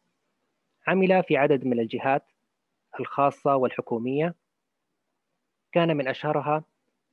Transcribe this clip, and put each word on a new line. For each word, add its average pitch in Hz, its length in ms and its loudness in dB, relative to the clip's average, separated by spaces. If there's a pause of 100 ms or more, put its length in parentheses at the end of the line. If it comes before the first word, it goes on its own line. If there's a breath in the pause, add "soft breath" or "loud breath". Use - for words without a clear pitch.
(880)
عمل 185 360 4
في 151 140 0
عدد 139 280 2
من 123 140 0
الجهات 135 440 -2 (760)
الخاصة 139 560 0
والحكومية، 131 800 -2 (1400)
كان 165 260 2
من 135 100 -4
أشهرها 151 560 -2 (500)